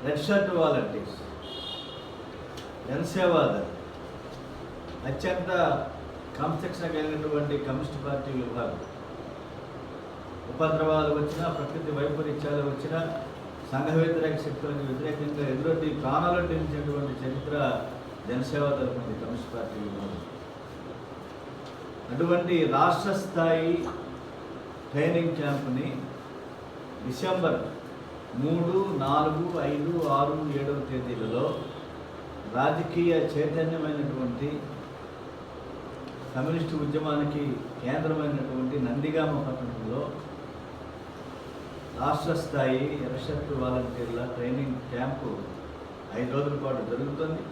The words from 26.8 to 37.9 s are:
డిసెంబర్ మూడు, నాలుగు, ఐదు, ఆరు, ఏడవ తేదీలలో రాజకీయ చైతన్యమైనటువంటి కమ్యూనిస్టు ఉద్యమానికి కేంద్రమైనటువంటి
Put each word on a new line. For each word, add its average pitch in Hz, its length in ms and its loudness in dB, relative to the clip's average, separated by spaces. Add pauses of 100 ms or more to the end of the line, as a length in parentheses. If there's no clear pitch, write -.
డిసెంబర్ 180 520 2 (840)
మూడు, 170 320 4 (300)
నాలుగు, 156 400 4 (260)
ఐదు, 147 220 0 (240)
ఆరు, 156 200 4 (220)
ఏడవ 139 300 0
తేదీలలో 123 560 0 (1120)
రాజకీయ 165 560 4 (220)
చైతన్యమైనటువంటి 147 1120 0 (1900)
కమ్యూనిస్టు 156 520 0
ఉద్యమానికి 147 580 2 (400)
కేంద్రమైనటువంటి 139 1000 0